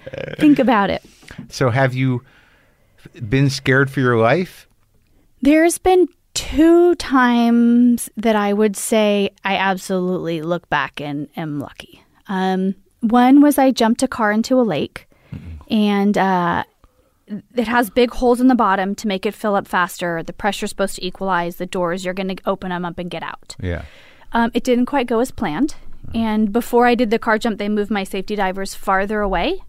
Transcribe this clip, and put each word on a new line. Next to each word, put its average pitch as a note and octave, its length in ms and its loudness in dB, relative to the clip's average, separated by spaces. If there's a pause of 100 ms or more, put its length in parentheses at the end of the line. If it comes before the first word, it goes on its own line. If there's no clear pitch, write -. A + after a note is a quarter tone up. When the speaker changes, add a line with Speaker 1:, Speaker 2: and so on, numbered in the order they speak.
(400)
Speaker 1:
think D4 180 6
about G#3+ 320 2
it. - 140 -4 (460)
Speaker 2:
So C3 200 0
have C3 240 2
you C3 280 -2 (1040)
been C3+ 220 2
scared C3+ 420 0
for D3 80 -4
your B2 180 2
life? C3+ 500 0 (760)
Speaker 1:
There's D#4 360 4
been F#4 300 4 (260)
two E4+ 600 4
times A#3+ 1200 2
that G#3+ 220 0
I G3+ 160 0
would G#3 240 0
say G#3 540 0 (120)
I G3 140 -2
absolutely F3+ 840 -2
look E3+ 280 -6
back C#3+ 320 -4
and C#3+ 340 -8
am D3+ 240 -8
lucky. - 420 -16 (280)
Um, F#3+ 440 -2 (280)
one B3 400 6
was D4 160 4
I C4+ 140 4
jumped A#3 320 0
a B3+ 40 -2
car G#3+ 240 -2
into A3+ 280 0
a B3 40 2
lake, D3+ 440 -4 (280)
Speaker 2:
Mm-mm. - 240 -16 (100)
Speaker 1:
and, G#3 480 2
uh, F3+ 460 0 (920)
it A#3 140 -2
has A#3+ 200 0
big A#3+ 220 2
holes B3 300 2
in B3+ 60 6
the C4 80 6
bottom G3+ 400 0
to - 120 -8
make F#3+ 180 -4
it G3+ 80 -4
fill G#3 220 -2
up F#3+ 100 -2
faster. F3 560 -4
The E3+ 120 -12
pressure's G#3 360 -6
supposed - 280 -4
to - 80 -10
equalize. F3+ 500 -4
The F3+ 100 -6
doors, F3+ 380 -4
you're F3+ 100 -6
gonna F#3+ 220 -6 (100)
open F#3+ 260 -4
'em F3 120 -6
up F3 160 -10
and F3 100 -8
get E3 140 -10
out. - 380 -16
Speaker 2:
Yeah. F2 220 -6 (500)
Speaker 1:
Um, A#3 200 0
it A3+ 120 -4
didn't B3 220 0
quite C#4 200 -2
go A3+ 120 0
as B3+ 120 -2
planned. A#3+ 420 -4 (360)
Speaker 2:
Uh-huh. - 100 -6
Speaker 1:
And G#3+ 340 0
before A#3+ 320 2
I A#3+ 100 4
did A3 160 0
the A#3 80 0
car A3 200 0
jump, A3 200 -4
they G#3 100 -6
moved G#3 200 -2
my G#3 140 -2
safety G3 320 -6
divers F#3+ 400 -4
farther G3 460 -2
away. G3+ 460 -2